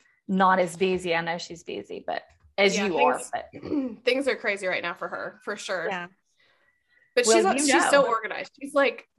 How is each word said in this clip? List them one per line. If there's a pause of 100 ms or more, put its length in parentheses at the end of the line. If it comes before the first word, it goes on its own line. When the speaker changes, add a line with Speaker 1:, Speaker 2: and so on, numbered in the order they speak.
(280)
Speaker 1:
not
as
busy.
I
know
she's
busy,
but (340)
as
Speaker 2:
Yeah,
Speaker 1:
you
are,
Speaker 2:
things,
Speaker 1:
but
Speaker 2:
<clears throat>
things
are
crazy
right
now
for
her,
for
sure.
Speaker 3:
Yeah. (1120)
Speaker 2:
But
Speaker 1:
Well,
Speaker 2:
she's,
Speaker 1:
you
Speaker 2:
she's
Speaker 1:
know.
Speaker 2:
so
organized.
She's,
like, (100)